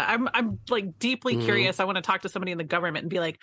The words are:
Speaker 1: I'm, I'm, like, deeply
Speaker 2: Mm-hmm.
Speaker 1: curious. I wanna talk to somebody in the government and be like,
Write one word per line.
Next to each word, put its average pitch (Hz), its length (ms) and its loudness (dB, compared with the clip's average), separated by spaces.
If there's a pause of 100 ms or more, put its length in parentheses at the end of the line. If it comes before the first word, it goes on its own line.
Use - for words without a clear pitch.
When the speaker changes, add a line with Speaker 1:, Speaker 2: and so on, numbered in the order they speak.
Speaker 1:
I'm, 233 260 2
I'm, 226 260 0 (100)
like, 202 280 -2
deeply 247 380 0
Speaker 2:
Mm-hmm. 233 80 0
Speaker 1:
curious. 196 380 2
I - 40 4
wanna 190 160 0
talk 190 200 0
to 190 80 -6
somebody 180 240 -4
in 170 40 -6
the 165 60 -4
government 170 400 0
and 170 60 -4
be 180 100 0
like, 160 240 -2